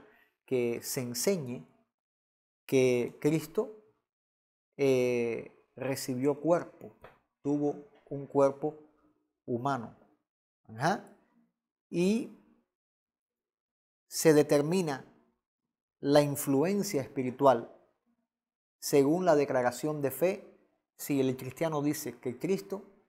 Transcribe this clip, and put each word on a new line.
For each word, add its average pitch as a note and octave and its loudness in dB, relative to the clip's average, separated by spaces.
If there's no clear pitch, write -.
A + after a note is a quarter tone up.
que A#2+ -2
se - -6
enseñe B2+ -4
que B2+ 2
Cristo, - -2
eh, B2 0
recibió C3 -2
cuerpo, - -2
tuvo D3 -4
un C#3 -10
cuerpo C#3+ 0
humano. B2 -4
Ajá. C#3 -4
Y F#3+ 0
se - 4
determina D3+ 2
la C#3+ 4
influencia D3 0
espiritual B2+ 2
según D3+ 2
la E3 6
declaración C#3 0
de C3+ -2
fe. F#3 -4
Si C#3+ -4
el C3 0
cristiano C#3+ -6
dice C#3+ -4
que B2 -8
Cristo F#3+ -4